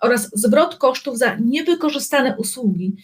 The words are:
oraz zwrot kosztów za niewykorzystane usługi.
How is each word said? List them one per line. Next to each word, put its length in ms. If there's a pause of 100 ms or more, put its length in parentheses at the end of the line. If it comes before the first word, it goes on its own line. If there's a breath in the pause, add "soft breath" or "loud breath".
oraz 340
zwrot 420
kosztów 420
za 160
niewykorzystane 1040
usługi. 640